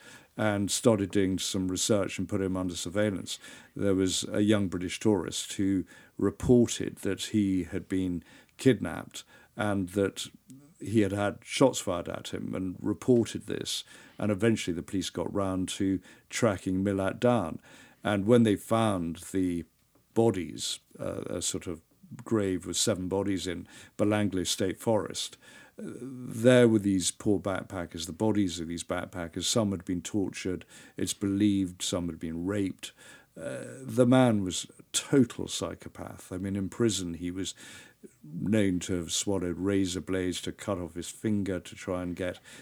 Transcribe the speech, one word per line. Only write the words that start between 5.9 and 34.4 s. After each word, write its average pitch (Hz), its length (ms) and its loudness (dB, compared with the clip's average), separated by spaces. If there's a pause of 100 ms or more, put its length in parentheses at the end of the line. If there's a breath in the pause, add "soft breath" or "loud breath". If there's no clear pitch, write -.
reported 107 800 4
that 95 240 -4
he 95 420 0
had 87 240 -8
been 92 340 -2 (340 soft breath)
kidnapped - 680 0 (320 soft breath)
and 101 340 -2
that 98 360 0 (540)
he 110 200 2
had 95 120 2
had 101 300 -2
shots - 380 4
fired 87 280 -4
at - 200 -8
him, - 260 -6
and 95 260 -4
reported 113 640 2
this, - 380 -6 (340 soft breath)
and 104 140 0
eventually 104 420 2
the 82 80 -4
police 92 280 -4
got - 240 -4
round 95 340 -2
to 95 320 0 (300 soft breath)
tracking 95 520 0
Milat 95 380 0
down. 107 380 2 (440 soft breath)
And 101 240 0
when 120 180 8
they 104 120 6
found 95 600 0 (160)
the 90 320 0 (500)
bodies, 92 640 0 (200)
uh, - 300 -6
a 87 140 -6
sort - 240 -4
of 82 160 -8 (420)
grave 95 400 0
with 87 120 -6
seven 92 320 0
bodies 95 380 0
in 87 200 -6 (320 loud breath)
Belanglo 104 480 2
State - 320 -2
Forest, - 580 -2 (420 soft breath)
uh, 214 40 -14 (180)
there 123 680 6
were 110 120 6
these 95 320 2
poor 104 280 2
backpackers, 87 680 -6
the 87 60 -10
bodies 98 480 0
of 82 80 -6
these 85 160 -8
backpackers. 90 600 -6
Some 107 280 2
had 90 120 -6
been 90 160 -2
tortured, - 640 -4 (320 soft breath)
it's 90 180 -4
believed, 98 680 0
some 87 240 -2
had 82 120 -6
been 82 280 -6
raped. 98 460 -4 (460 soft breath)
Uh, 123 260 -8 (180)
the 120 240 4
man 120 360 6